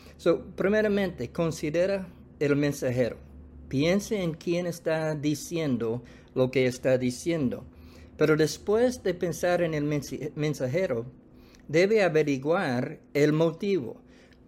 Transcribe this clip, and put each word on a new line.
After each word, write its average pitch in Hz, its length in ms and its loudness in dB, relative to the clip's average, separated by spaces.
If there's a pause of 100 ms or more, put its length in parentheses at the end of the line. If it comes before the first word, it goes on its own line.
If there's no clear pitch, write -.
(180)
So, - 280 2 (100)
primeramente, 196 800 0
considera 170 760 -2 (320)
el 143 160 2
mensajero. 139 640 0 (500)
Piense 190 560 0
en 160 120 -2
quién 175 320 -4
está 160 500 -2
diciendo 139 880 -2 (320)
lo 127 160 2
que 131 140 4
está 127 320 2
diciendo. 123 680 -2 (520)
Pero 151 200 4
después 214 680 0
de 185 120 0
pensar 175 480 0
en 160 120 -2
el 151 80 -2
mensi-, 147 540 -4
mensajero, 143 720 -2 (600)
debe 196 340 4
averiguar 151 960 0 (160)
el 147 180 6
motivo. 165 720 0 (460)